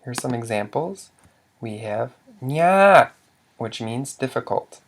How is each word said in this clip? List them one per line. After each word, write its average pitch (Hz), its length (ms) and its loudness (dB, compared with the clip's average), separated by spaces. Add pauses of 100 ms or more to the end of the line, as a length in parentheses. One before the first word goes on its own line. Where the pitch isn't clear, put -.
Here's 123 180 -10
some 127 120 -4
examples. 117 760 -6 (480)
We 110 200 -10
have 113 340 -6 (280)
nya, 170 680 6 (480)
which 113 240 -10
means 117 320 -6
difficult. - 760 -6